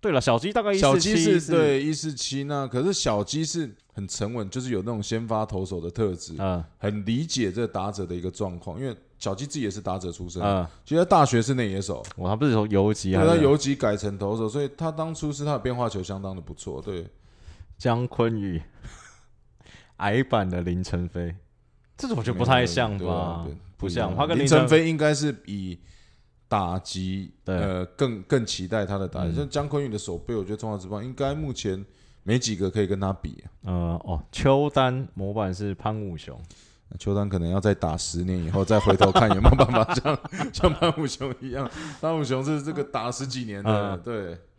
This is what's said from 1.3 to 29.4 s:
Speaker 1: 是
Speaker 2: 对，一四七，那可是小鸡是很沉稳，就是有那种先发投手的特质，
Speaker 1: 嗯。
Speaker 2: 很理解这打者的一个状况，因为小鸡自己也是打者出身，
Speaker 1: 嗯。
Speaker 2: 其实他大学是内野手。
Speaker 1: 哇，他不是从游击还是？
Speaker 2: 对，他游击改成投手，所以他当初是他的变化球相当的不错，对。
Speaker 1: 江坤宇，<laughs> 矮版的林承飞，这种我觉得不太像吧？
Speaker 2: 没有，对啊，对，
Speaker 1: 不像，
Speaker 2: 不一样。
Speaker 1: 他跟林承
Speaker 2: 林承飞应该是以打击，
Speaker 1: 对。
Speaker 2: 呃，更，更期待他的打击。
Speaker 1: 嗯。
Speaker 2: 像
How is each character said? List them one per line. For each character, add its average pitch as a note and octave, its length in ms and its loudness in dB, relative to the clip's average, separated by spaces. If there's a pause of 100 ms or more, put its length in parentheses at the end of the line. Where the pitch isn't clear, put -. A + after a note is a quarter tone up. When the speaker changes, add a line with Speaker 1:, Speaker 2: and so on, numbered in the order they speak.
Speaker 1:
是 D3+ 120 -2
Speaker 2:
对， D3 300 4
一 D3+ 100 0
四 D3+ 200 -6
七， C3+ 320 -6
那 C#3+ 220 -4
可 B2 160 -2
是 F#3 80 2
小 A2 320 0
鸡 D3+ 220 -2
是 D3+ 260 -4 (220)
很 G2 160 -8
沉 A2 240 -4
稳， A2 160 -4
就 G2 100 -8
是 B2+ 120 -6
有 A#2 80 0
那 G#2+ 80 -4
种 A2+ 160 -4
先 A2+ 260 -4
发 A2 160 0
投 F#2+ 180 -4
手 F#2 160 -6
的 E2+ 120 -6
特 G2+ 240 0
质， D#2+ 240 -12
Speaker 1:
嗯。 F#2 260 -2 (140)
Speaker 2:
很 G#2 260 -4
理 A#2+ 220 0
解 A#2 260 -2
这 A2+ 140 -2
打 G2+ 260 -4
者 G2 140 -6
的 F2 80 -6
一 F2 60 -6
个 F2+ 100 -4
状 F2+ 280 -6
况， F2 220 -10
因 C3+ 80 -6
为 A2+ 80 -8 (220)
小 G2 160 -4
鸡 B2 100 -6
自 D3 140 -8
己 - 20 -4
也 G#2+ 100 -2
是 G2 80 -10
打 F#2+ 200 -4
者 F2+ 120 -6
出 F2 160 -10
身， F2 160 -8
Speaker 1:
嗯。 F#2+ 240 2 (200)
Speaker 2:
其 - 80 -2
实 E3+ 100 6
他 - 0 -
大 F3 180 6
学 A#2+ 200 4
是 C3+ 100 0
内 B2 160 0
野 F#2+ 140 -4
手。 D#2+ 200 -6 (140)
Speaker 1:
哇， F#2 140 -2
他 G#2+ 60 2
不 C#3 100 2
是 C3 80 4
从 G#2+ 160 4
游 G2+ 240 4
击 F#2 200 -2
还 F#2 100 6
是？ - 40 8
Speaker 2:
对， E3+ 80 6
他 D#3+ 60 4
游 C#3 120 8
击 C#3 200 0
改 G#2+ 200 2
成 G2+ 220 -4
投 G2+ 220 -2
手， A2 100 -2
所 C#3 140 -4
以 C#3 120 -4
他 D#3+ 160 -4
当 D#3+ 240 -6
初 D3+ 160 -6
是 C#3+ 140 -6
他 D3 80 0
的 C3+ 60 0
变 B2 180 -2
化 B2 100 0
球 G2+ 160 -4
相 G2 200 -6
当 F#2+ 120 -6
的 F#2 60 -10
不 C#2+ 140 -14
错， C#2+ 260 -8
对。 F2+ 260 -8 (680)
Speaker 1:
江 A#2+ 320 0
坤 A#2 320 0
宇， F2+ 220 -2 (680)
<laughs> - 680 -20
矮 G#2+ 220 2
版 G#2+ 260 2
的 F2+ 140 -2
林 F2+ 200 0
承 F2 240 -2
飞， E2+ 300 -6 (640)
这 C#4 100 -6
种 A3+ 80 0
我 A#2+ 60 -2
觉 A#2+ 100 -2
得 F#2 60 -4
不 B2 60 2
太 B2 200 6
像 A#2 280 0
吧？ G2+ 60 -4
Speaker 2:
没 F#2 60 -4
有， F2+ 60 -2
对 F2+ 40 0
啊， F2 300 -4
对， D2+ 120 -10 (200)
Speaker 1:
不 G2+ 100 -6
像， F#2 220 -2
Speaker 2:
不 F#2 60 -4
一 - 20 -2
样。 - 0 -
Speaker 1:
他 C#3+ 100 2
跟 D#3+ 120 2
林 C#3 80 2
承 D3+ 140 8
Speaker 2:
林 B2+ 60 4
承 - 20 0
飞 D#3+ 200 6
应 D#3+ 80 0
该 D3+ 160 4
是 D3 220 0 (100)
以 F#2+ 340 -6 (680)
打 F#2 300 0
击， F#2 540 -6 (120)
Speaker 1:
对。 F#2+ 120 -2
Speaker 2:
呃， F#2 280 0
更， A2+ 400 -2
更 B2+ 200 2
期 F#2+ 220 -6
待 G#2 180 0
他 G2 140 -2
的 F#2+ 80 -2
打 - 180 -4
击。 E2 80 -2
Speaker 1:
嗯。 - 40 -2
Speaker 2:
像 C#3+ 120 -2